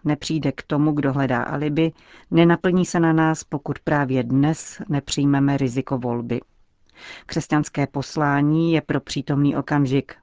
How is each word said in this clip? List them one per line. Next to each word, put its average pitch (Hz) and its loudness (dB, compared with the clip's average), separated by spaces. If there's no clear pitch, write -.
nepřijde 147 -2
k - -12
tomu, 151 2
kdo 143 0
hledá 123 0
alibi, 151 -2
nenaplní 170 4
se - -2
na 165 4
nás, 160 2
pokud - -8
právě 131 0
dnes 139 0
nepřijmeme 139 0
riziko 131 -2
volby. 120 -4
Křesťanské 151 -2
poslání 147 0
je 151 2
pro 143 -2
přítomný 143 -2
okamžik 139 -2